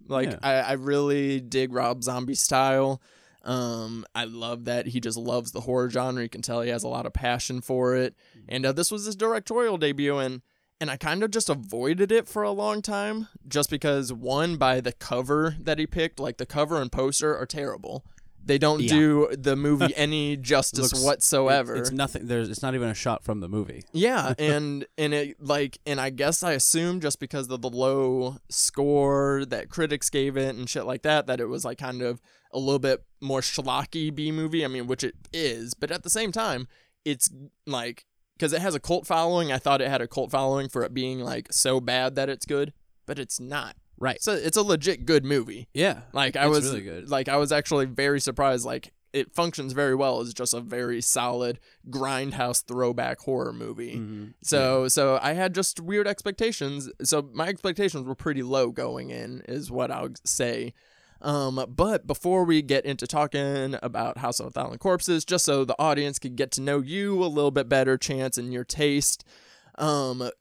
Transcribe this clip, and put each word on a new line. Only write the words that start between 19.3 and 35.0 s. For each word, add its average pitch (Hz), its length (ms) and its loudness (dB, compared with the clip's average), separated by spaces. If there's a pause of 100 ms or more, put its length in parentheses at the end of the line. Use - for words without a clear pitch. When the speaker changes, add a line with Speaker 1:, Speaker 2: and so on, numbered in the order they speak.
Speaker 1:
the 135 180 2
movie 147 360 4
Speaker 2:
<laughs> - 40 -8
Speaker 1:
any 147 400 0
justice 131 560 2
Speaker 2:
Looks, 131 120 0
Speaker 1:
whatsoever. 135 720 4
Speaker 2:
it, 113 40 -2
it's 123 100 -2
nothing. 131 360 -4
There's, 117 240 0
it's 107 120 -8
not 131 120 -2
even 120 160 0
a 107 40 -2
shot - 300 -2
from 107 160 -2
the 87 80 -6
movie. 104 440 -4
Speaker 1:
Yeah, 170 420 2
Speaker 2:
<laughs> - 40 -4
Speaker 1:
and, 147 480 0 (120)
and 151 160 0
it, 143 260 -2
like, 143 460 -2
and 143 120 0
I 135 120 -2
guess 143 320 0
I 175 100 2
assume 165 480 2
just 147 200 -4
because 139 280 -6
of 127 140 -6
the 127 80 -2
low 131 680 2 (140)
score 139 960 2
that 117 240 -6
critics 151 400 -2
gave 135 260 0
it 135 200 0
and 120 120 -8
shit 127 160 -4
like 120 180 -6
that, 151 240 2
that 123 140 0
it 117 60 -2
was, 131 180 -6
like, 123 140 -6
kind 127 240 -8
of 123 180 -2 (320)
a 131 60 -4
little 135 220 2
bit 131 240 2 (160)
more 135 220 0
schlocky 143 720 -2
B 151 200 -4
movie. 156 320 -2
I 135 40 -2
mean, 127 200 -6
which 127 160 -2